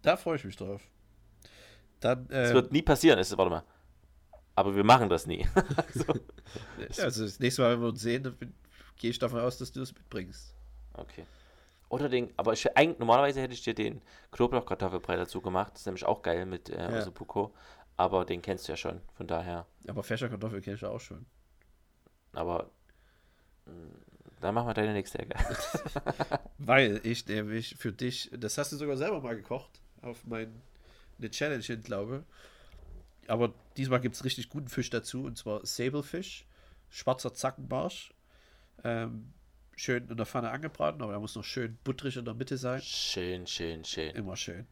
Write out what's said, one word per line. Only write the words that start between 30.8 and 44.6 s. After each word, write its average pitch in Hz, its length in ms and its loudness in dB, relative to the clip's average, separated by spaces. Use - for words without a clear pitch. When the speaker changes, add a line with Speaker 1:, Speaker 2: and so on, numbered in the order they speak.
Speaker 1:
eine 113 100 -8
Challenge 147 340 -2
hin, 113 200 -6
glaube. 113 420 -6
Aber 117 260 2
diesmal 127 240 2
gibt's 123 240 -2
richtig 127 240 -4
guten 139 200 -8
Fisch - 200 -2
dazu, 127 340 -4
und 123 140 -8
zwar 107 280 -6
Säbelfisch, 143 800 -4
schwarzer - 440 -2
Zackenbarsch, 131 800 -4
ähm, 117 500 -4
schön 123 320 -2
in 117 60 -8
der 113 100 -2
Pfanne 117 260 -4
angebraten, 151 500 -2
aber 107 120 -6
er 104 60 -4
muss 107 160 -8
noch 104 80 -8
schön 113 400 -6
butterig 135 340 -4
in 120 80 -8
der 117 80 -6
Mitte 127 240 -6
sein. 127 240 -4
Speaker 2:
Schön, 90 640 -4
schön, 82 360 -6
schön. 78 320 -6
Speaker 1:
Immer 98 220 -6
schön. 98 340 -8